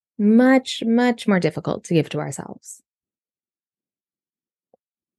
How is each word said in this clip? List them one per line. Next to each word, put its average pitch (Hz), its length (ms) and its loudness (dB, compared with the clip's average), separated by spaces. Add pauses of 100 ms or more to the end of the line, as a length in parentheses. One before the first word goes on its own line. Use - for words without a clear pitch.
(180)
much, 254 680 2
much 233 420 0
more 196 120 2
difficult - 460 -4
to - 80 -4
give 151 160 2
to 151 100 -6
ourselves. - 640 -14 (2500)